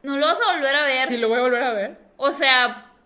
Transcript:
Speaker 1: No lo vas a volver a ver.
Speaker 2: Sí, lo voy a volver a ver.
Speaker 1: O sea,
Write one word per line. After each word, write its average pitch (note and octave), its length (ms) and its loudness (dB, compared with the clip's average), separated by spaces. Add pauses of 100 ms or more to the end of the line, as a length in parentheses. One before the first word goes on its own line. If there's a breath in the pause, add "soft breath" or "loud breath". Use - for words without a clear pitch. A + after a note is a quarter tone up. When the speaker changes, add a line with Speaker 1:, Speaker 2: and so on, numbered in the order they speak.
Speaker 1:
No C#4 160 -6
lo D4 80 0
vas F4 160 0
a G#4 140 0
volver C#4 200 0
a D4 100 0
ver. C4 240 0
Speaker 2:
Sí, B3 80 -4
lo A3+ 120 0
voy A#3 80 0
a B3 60 0
volver B3 200 0
a B3 100 -2
ver. G#3 260 -6 (180)
Speaker 1:
O C#4 140 0
sea, C4 600 2 (140)